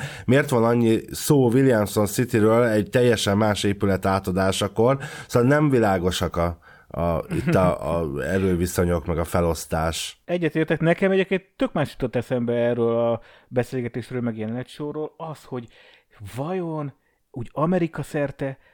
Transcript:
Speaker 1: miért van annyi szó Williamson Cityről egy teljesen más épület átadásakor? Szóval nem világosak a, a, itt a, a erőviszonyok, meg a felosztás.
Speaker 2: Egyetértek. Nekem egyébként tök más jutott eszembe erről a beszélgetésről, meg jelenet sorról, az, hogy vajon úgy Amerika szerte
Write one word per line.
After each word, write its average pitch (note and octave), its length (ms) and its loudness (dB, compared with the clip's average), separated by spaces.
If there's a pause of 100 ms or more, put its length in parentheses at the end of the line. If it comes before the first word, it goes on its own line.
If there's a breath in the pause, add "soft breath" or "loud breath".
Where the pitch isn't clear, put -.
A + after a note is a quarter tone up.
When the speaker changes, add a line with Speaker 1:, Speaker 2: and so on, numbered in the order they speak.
(240 loud breath)
Speaker 1:
miért C3+ 260 4
van A#2 140 4
annyi A#2 360 4 (100)
szó C3+ 400 2
Williamson A2 560 4
Cityről A2+ 580 2
egy G#2+ 260 0
teljesen A#2 460 2
más G#2+ 280 2
épület G2 420 0
átadásakor? G2 920 0 (280 loud breath)
Szóval B2 220 2
nem D3 220 4
világosak F#2+ 680 2
a, E2+ 220 -2 (300 loud breath)
a, E2+ 360 -2 (100)
itt C#3 200 0
a, F2 440 2
a C#2 240 -4
erőviszonyok, F2 840 0
meg E2 120 -2
a E2+ 60 -2
felosztás. E2 1000 -4
Speaker 2:
Egyetértek. E3 560 -2
Nekem E3+ 300 2
egyébként F#3+ 320 0 (140)
tök C4 160 -2
más D3+ 180 -2
jutott - 260 -6
eszembe A#2+ 360 -2
erről A#2+ 460 0
a A#2 220 0 (280 soft breath)
beszélgetésről, B2 720 -4
meg A#2 180 -4
jelenet A2+ 300 -8
sorról, D3 480 -10
az, D#3+ 280 -12
hogy B2 220 -10 (680 soft breath)
vajon D#3 560 -6 (420)
úgy - 180 -10
Amerika E3+ 500 0
szerte C#3 560 -4 (160 soft breath)